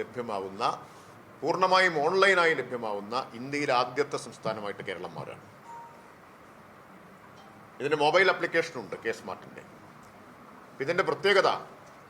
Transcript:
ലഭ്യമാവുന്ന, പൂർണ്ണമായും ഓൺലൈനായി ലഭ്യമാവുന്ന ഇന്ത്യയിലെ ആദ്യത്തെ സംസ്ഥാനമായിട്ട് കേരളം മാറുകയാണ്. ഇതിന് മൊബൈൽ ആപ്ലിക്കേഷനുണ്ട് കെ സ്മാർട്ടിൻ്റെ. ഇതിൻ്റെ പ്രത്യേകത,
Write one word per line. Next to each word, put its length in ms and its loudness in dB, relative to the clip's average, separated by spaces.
ലഭ്യമാവുന്ന, 600 -6
പൂർണ്ണമായും 640 4
ഓൺലൈനായി 580 6
ലഭ്യമാവുന്ന 540 -6
ഇന്ത്യയിലെ 420 -2
ആദ്യത്തെ 440 -2
സംസ്ഥാനമായിട്ട് 600 -8
കേരളം 300 -8
മാറുകയാണ്. 280 -12
ഇതിന് 200 0
മൊബൈൽ 300 6
ആപ്ലിക്കേഷനുണ്ട് 720 -4
കെ 160 -2
സ്മാർട്ടിൻ്റെ. 440 -14
ഇതിൻ്റെ 260 0
പ്രത്യേകത, 400 4